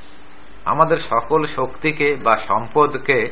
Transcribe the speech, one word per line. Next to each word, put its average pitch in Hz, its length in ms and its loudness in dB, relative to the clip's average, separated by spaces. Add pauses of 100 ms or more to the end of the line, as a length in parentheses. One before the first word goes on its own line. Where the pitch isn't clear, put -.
(680)
আমাদের 156 380 4
সকল 131 420 0
শক্তিকে 147 680 -2
বা 113 220 4
সম্পদকে 127 800 2 (140)